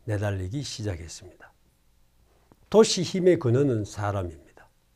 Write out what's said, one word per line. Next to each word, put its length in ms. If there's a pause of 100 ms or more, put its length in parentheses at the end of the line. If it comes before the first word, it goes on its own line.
내달리기 580
시작했습니다. 880 (1160)
도시 320
힘의 360
근원은 460
사람입니다. 840 (280)